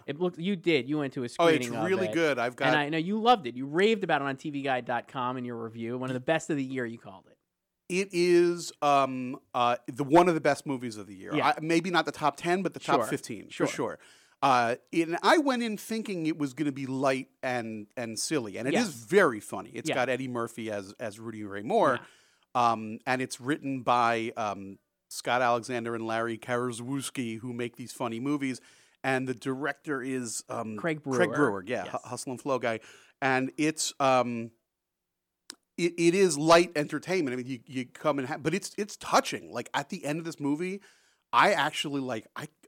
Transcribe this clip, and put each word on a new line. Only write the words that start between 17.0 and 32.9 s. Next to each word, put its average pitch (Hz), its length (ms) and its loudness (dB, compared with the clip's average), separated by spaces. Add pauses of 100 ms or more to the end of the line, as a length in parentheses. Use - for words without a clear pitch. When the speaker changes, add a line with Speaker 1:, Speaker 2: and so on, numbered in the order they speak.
Speaker 2:
and, 113 440 -4 (100)
and 113 200 -6
silly, 113 400 -2
and 113 80 -4
it 143 80 0
Speaker 1:
Yes. 233 140 2
Speaker 2:
is 151 60 -8
very 120 480 2
funny. 95 320 -10
It's 117 160 -6
Speaker 1:
Yeah. 127 60 0
Speaker 2:
got 127 120 2
Eddie 127 220 -2
Murphy 117 420 -4
as, 101 300 -6
as 110 180 -8
Rudy 110 240 -10
Ray 101 200 -8
Moore, 151 360 4 (560)
Speaker 1:
Yeah. 120 160 6
Speaker 2:
um, 110 340 -4
and 131 160 0
it's 127 200 -8
written 135 400 -4
by, 117 560 2
um, 98 420 -6 (300)
Scott 123 320 -2
Alexander 120 520 0
and 113 140 -6
Larry 113 300 -2
Karaszewski, 123 1040 -4
who 123 120 -10
make 120 240 -6
these 123 160 -14
funny 117 300 -6
movies, 139 400 -2 (420)
and 131 240 0
the 127 60 -2
director 135 680 -4
is, 127 460 -6
um, 110 300 -6
Speaker 1:
Craig 156 260 -4
Speaker 2:
Craig 131 260 2
Speaker 1:
Brewer. - 60 -4
Speaker 2:
Brewer, 107 320 2
yeah, 110 160 -4
Speaker 1:
Yes. - 80 -10
Speaker 2:
Hu-, 120 180 -8
Hustle 127 220 -8
and 123 100 -8
Flow 135 160 0
guy, 113 220 -2 (420)